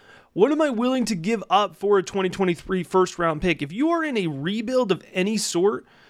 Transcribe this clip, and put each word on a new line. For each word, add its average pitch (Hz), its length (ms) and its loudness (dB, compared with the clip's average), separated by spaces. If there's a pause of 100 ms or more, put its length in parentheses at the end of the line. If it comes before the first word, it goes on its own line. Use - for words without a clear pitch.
(340)
What 220 180 4
am 302 100 2
I 302 80 2
willing 247 360 0
to 220 100 -4
give 190 340 -2
up 190 260 2
for 202 220 2
a 185 60 2
twenty 190 260 -2
twenty-three 185 540 -2
first 185 340 0
round 160 240 -2
pick? 170 220 0
If 143 100 -10
you 269 160 0
are 339 140 0
in 294 120 -2
a 196 120 0
rebuild 208 640 -2
of 170 200 -2
any 202 260 0
sort, 208 500 0 (220)